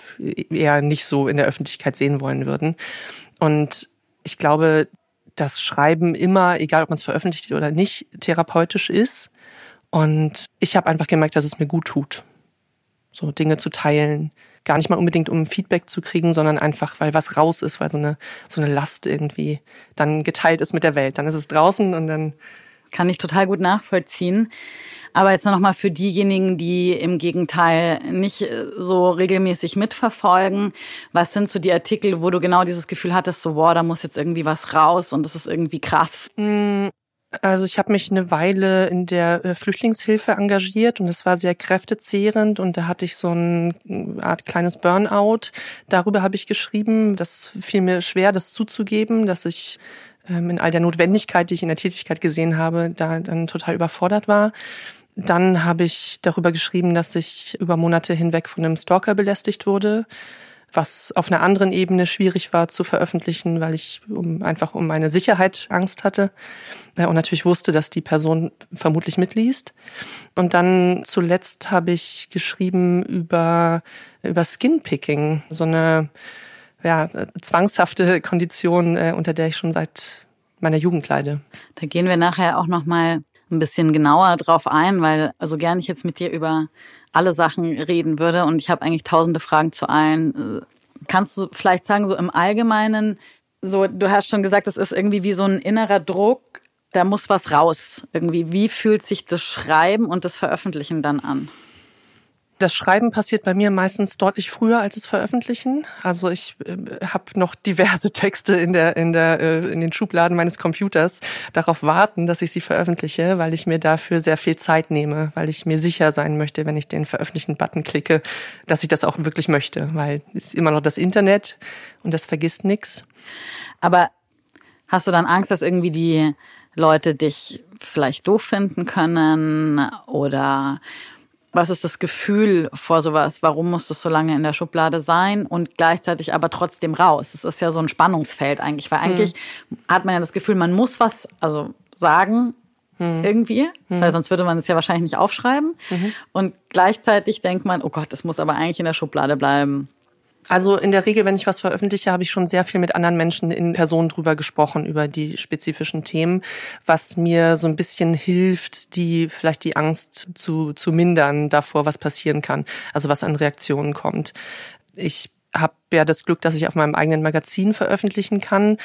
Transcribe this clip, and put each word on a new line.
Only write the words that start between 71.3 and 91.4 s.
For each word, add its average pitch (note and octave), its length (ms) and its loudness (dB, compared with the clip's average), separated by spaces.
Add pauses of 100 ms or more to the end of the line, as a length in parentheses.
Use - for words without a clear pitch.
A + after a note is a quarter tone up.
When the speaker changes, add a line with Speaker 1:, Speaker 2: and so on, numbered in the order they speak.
Speaker 1:
habe F3 200 2
ich - 380 -4
geschrieben F3+ 760 0
über, E3 800 0 (380)
über E3+ 220 0
Skinpicking, D3+ 1080 0
so D#3+ 140 -4
eine, D#3+ 460 2 (760)
ja, E3 260 0 (320)
zwangshafte F3+ 800 2
Kondition, E3+ 800 0
äh, E3 180 0
unter D#3+ 180 -2
der D#3+ 140 0
ich D#3+ 80 -4
schon E3 160 -4
seit - 540 -6 (340)
meiner D#3 180 2
Jugend E3 300 0
leide. C#3+ 320 -2 (360)
Speaker 2:
Da D#3+ 120 -10
gehen F3 180 0
wir F3+ 120 2
nachher F3 400 2
auch E3+ 100 0
noch E3+ 180 -2
mal E3 360 0 (300)
ein D#3+ 80 0
bisschen D#3+ 340 2
genauer D#3+ 440 6
drauf E3 300 2
ein, E3+ 340 2
weil, D#3 380 2
so D#3 180 -4
gern E3+ 220 0
ich E3+ 80 -6
jetzt E3+ 180 -8
mit E3 140 -6
dir F3 120 -4
über D#3+ 360 -2 (440)
alle F3 220 2
Sachen E3 460 0
reden D#3+ 400 -2
würde E3+ 260 2
und D#3+ 140 2
ich - 100 -4
habe E3+ 120 0
eigentlich D#3+ 220 -2
tausende E3 360 2
Fragen D#3 320 0
zu - 160 -8
allen. D#3 760 0
Äh, - 40 -16 (420)
kannst F#3+ 300 0
du F#3+ 140 -4